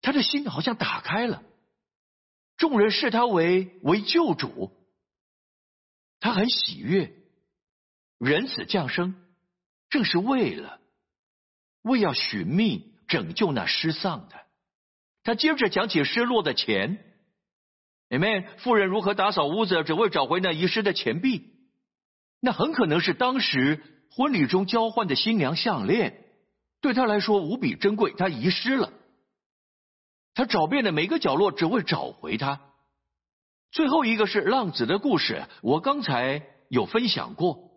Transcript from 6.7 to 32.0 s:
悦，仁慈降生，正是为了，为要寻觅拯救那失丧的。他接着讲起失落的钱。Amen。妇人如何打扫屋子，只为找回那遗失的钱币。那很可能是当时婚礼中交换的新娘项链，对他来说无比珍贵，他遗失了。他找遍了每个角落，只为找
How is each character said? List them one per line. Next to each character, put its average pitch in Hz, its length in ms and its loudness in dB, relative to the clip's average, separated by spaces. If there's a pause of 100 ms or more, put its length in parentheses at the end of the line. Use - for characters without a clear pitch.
悦， 165 340 -2 (1080)
仁 151 260 0
慈 - 220 -10
降 175 200 -2
生， 185 280 -4 (760)
正 262 160 0
是 - 140 0
为 214 340 0
了， - 260 -14 (1040)
为 240 180 0
要 175 140 2
寻 98 320 -4
觅 160 480 0 (140)
拯 160 260 -4
救 190 180 0
那 107 140 -2
失 - 280 -2
丧 156 360 -6
的。 - 160 -20 (800)
他 233 100 0
接 311 220 2
着 240 140 2
讲 196 200 0
起 151 140 2
失 226 160 -2
落 240 240 2
的 147 100 -2
钱。 113 500 -2 (1040)
Amen。 190 360 0 (140)
妇 240 160 2
人 202 120 4
如 196 140 0
何 196 140 0
打 202 160 2
扫 165 160 0
屋 202 180 0
子， 175 180 2
只 156 100 -2
为 175 180 2
找 139 160 0
回 170 120 0
那 185 120 0
遗 165 160 0
失 214 160 0
的 196 100 2
钱 135 260 -2
币。 254 320 -2 (880)
那 247 120 0
很 220 220 0
可 240 120 2
能 165 160 2
是 170 140 0
当 254 240 0
时 143 440 0 (280)
婚 269 220 0
礼 165 120 4
中 185 220 0
交 226 240 0
换 214 160 -2
的 139 80 0
新 220 240 0
娘 147 160 0
项 151 320 -2
链， 185 360 0 (560)
对 262 140 0
他 247 140 2
来 208 120 2
说 202 220 2
无 170 160 -4
比 190 180 -2
珍 208 200 0
贵， 208 200 0
他 185 140 0
遗 147 220 0
失 262 260 -2
了。 208 160 -2 (1400)
他 247 60 2
找 180 240 2
遍 262 160 0
了 202 80 0
每 160 160 0
个 320 100 -2
角 143 180 0
落， 190 180 4
只 - 120 0
为 208 160 0
找 123 300 -4